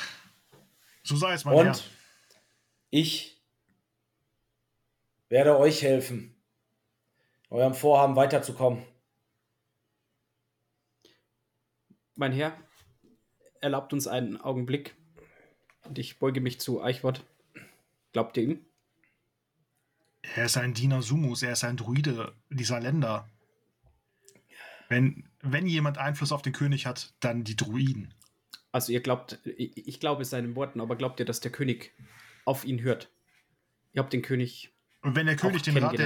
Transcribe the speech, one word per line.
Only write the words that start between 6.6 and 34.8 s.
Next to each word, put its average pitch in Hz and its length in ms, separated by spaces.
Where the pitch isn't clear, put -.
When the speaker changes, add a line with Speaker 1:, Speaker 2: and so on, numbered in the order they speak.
Speaker 2:
eurem 127 240
Vorhaben 139 420
weiterzukommen. 131 680
Speaker 3:
Mein 139 160
Herr, 151 260
erlaubt 139 320
uns 139 140
einen 117 320
Augenblick. 131 560
Und 131 160
ich - 180
beuge 135 240
mich 123 180
zu 123 220
Eichwart. 131 420
Glaubt 117 240
ihr 117 60
ihm? 139 220
Speaker 1:
Er 117 100
ist 120 120
ein 123 160
Diener 131 300
Sumus, 123 400
er 120 80
ist 117 120
ein 120 140
Druide 120 560
dieser 123 300
Länder. 123 500
Wenn, 127 400
wenn 147 260
jemand 151 320
Einfluss 143 320
auf 143 100
den 135 120
König 143 340
hat, - 320
dann 120 240
die 110 120
Druiden. 113 580
Speaker 3:
Also 123 200
ihr 123 100
glaubt, 127 440
ich, - 420
ich 127 120
glaube 139 260
seinen 120 300
Worten, 139 260
aber 117 140
glaubt 131 240
ihr, 120 60
dass 113 160
der 120 100
König - 420
auf 131 200
ihn 127 160
hört? 123 300
Ihr 135 80
habt 135 120
den 127 80
König 123 500